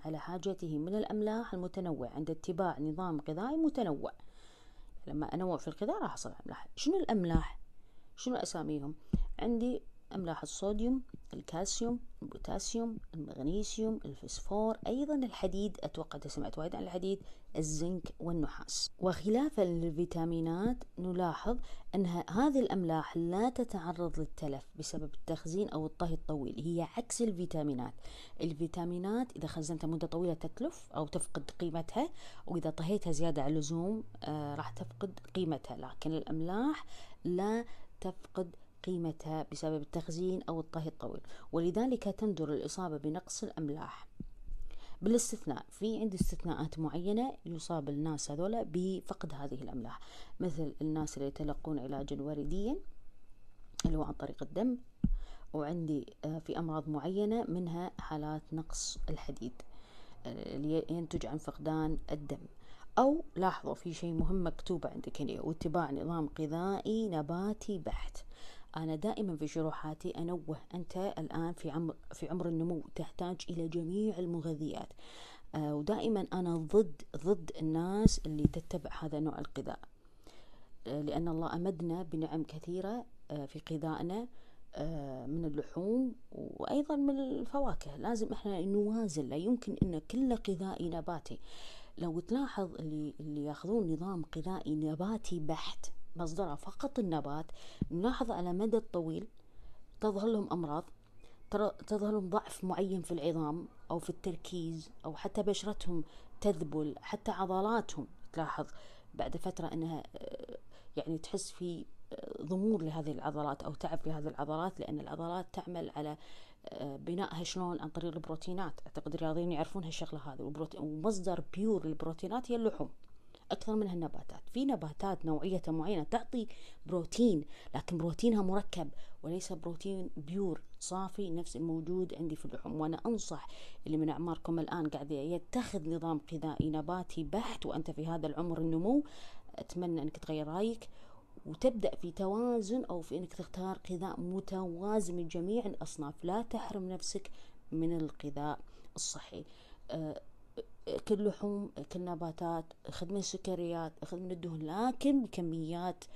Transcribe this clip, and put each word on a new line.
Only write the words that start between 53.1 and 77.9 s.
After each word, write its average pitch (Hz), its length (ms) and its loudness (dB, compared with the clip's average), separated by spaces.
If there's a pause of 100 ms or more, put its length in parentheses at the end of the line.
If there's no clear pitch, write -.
اللي 160 120 6
هو 151 60 2
عن 147 100 -2
طريق - 300 -6
الدم، 220 340 0 (760)
وعندي، 151 520 0 (200)
آه، 156 140 -2
في 160 200 -4
أمراض 156 300 0
معينة 196 580 2
منها 175 520 -2
حالات 151 420 -2 (120)
نقص - 440 -2 (120)
الحديد، 170 520 -2 (640)
آه، - 300 -6
اللي 151 340 2
ينتج 160 360 0
عن 127 120 -2
فقدان 156 600 2 (140)
الدم. 147 300 -4 (560)
أو 285 260 8 (120)
لاحظوا 170 380 2
في 170 200 -4
شيء 170 200 -2
مهم 165 340 6
مكتوب 165 400 0
عندك - 340 -4
هنا، - 200 -2
واتباع 160 500 2
نظام 156 380 0 (100)
غذائي 190 680 2
نباتي 180 720 0
بحت. - 380 -2 (600)
أنا 160 180 0
دائمًا 190 400 0
في 151 120 -2
شروحاتي 156 640 -2
أنوه، 165 480 -2 (160)
أنت 180 240 -4
الآن 165 560 0
في 165 160 -6
عمر، 160 260 -2 (180)
في - 160 -6
عمر 175 180 0
النمو، 165 360 0 (120)
تحتاج 175 540 -2
إلى 165 180 0
جميع 175 520 0
المغذيات. 160 720 -2 (640)
آه، 147 200 2
ودائمًا 202 580 2
أنا 175 240 2
ضد، 175 440 6 (160)
ضد 165 340 2 (100)
الناس 175 640 8